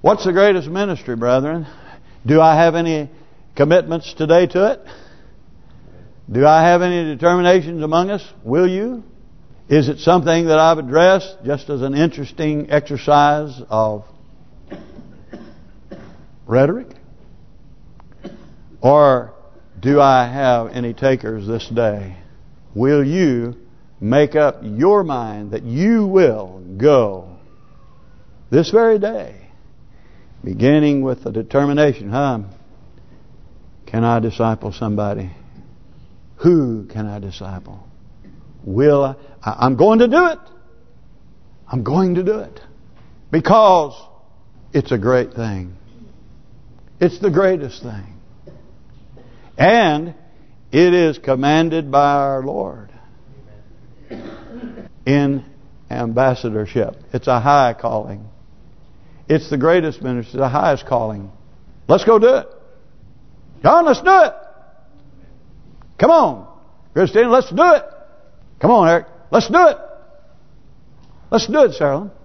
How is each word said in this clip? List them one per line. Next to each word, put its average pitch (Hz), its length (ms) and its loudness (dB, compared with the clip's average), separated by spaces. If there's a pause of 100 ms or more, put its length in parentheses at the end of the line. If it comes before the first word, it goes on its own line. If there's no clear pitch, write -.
What's 208 240 0
the 185 80 0
greatest 185 340 2
ministry, 175 480 -6
brethren? 135 520 -2 (580)
Do 151 160 4
I 160 140 6
have 165 180 4
any 160 380 -4 (440)
commitments 160 600 0
today 165 320 2
to 196 240 0
it? - 100 -8 (1500)
Do 127 140 2
I 160 180 6
have 175 180 4
any 175 220 -2
determinations 175 800 0
among 165 260 -2
us? 202 180 -8 (160)
Will 156 240 0
you? 214 360 -6 (680)
Is 139 180 2
it 147 120 -6
something 165 480 2
that 156 100 4
I've 160 200 4
addressed 160 680 2
just 139 240 -6
as 139 120 -6
an 135 120 -6
interesting 151 800 -4
exercise 147 1000 0
of 107 360 -2 (2500)
rhetoric? 143 400 0 (1900)
Or 131 520 2 (460)
do 143 220 2
I 131 260 4
have 123 440 -2
any 120 220 -8
takers 110 540 -4
this 113 220 -8
day? 104 480 -4 (580)
Will 139 280 0
you 131 520 -2 (460)
make 135 340 0
up 151 260 0
your 160 440 0
mind 110 460 -10
that - 120 -8
you 196 420 0
will 110 560 0 (160)
go 101 600 0 (1120)
this 151 220 2
very 220 280 2
day, 143 480 -10 (960)
beginning 139 580 0
with 131 220 -6
the - 80 -10
determination, 143 800 -2
huh? 123 320 -4 (1400)
Can 113 180 -4
I 117 160 0
disciple 110 540 -4
somebody? 104 580 -6 (1080)
Who 131 500 0
can 107 180 -10
I 104 140 -10
disciple? 95 680 -16 (800)
Will 139 400 2
I, 135 100 -6 (260)
I, 110 240 -4
I'm 131 120 0
going 214 220 4
to 240 100 4
do 339 160 4
it. 330 140 -2 (1300)
I'm 127 120 -6
going 175 320 0
to 185 80 -2
do 214 160 -2
it. - 200 -18 (720)
Because 180 600 2 (800)
it's 135 180 -2
a 123 60 -2
great 123 360 0
thing. 95 440 -10 (1200)
It's - 200 -2
the 202 120 -2
greatest 175 500 -2
thing. 107 320 -16 (1400)
And 170 580 2 (560)
it 175 220 4
is 165 260 0
commanded 151 720 -2
by 143 220 2
our 139 300 -2
Lord 113 460 -10 (2250)
in 139 400 0 (440)
ambassadorship. 117 1080 -4 (180)
It's 127 140 -6
a 123 120 0
high 131 400 2
calling. 107 480 -8 (1000)
It's 156 200 -2
the 147 80 -6
greatest 160 440 0
ministry, 123 380 -8
the 135 100 -2
highest 147 360 -2
calling. 107 460 -6 (560)
Let's 185 160 2
go 220 160 4
do 247 160 4
it. - 120 -4 (1120)
John, 339 240 4
let's 277 160 2
do 359 80 0
it. 359 240 4 (1600)
Come 269 140 4
on. 196 360 2 (460)
Christine, 214 360 2
let's 254 200 2
do 214 140 0
it. 330 200 4 (760)
Come - 120 2
on, 196 180 4
Eric. 170 180 2 (240)
Let's 233 160 2
do 349 200 4
it. - 100 2 (1500)
Let's 226 160 -2
do 294 160 2
it, 180 100 2
Sarah. 156 380 -4 (140)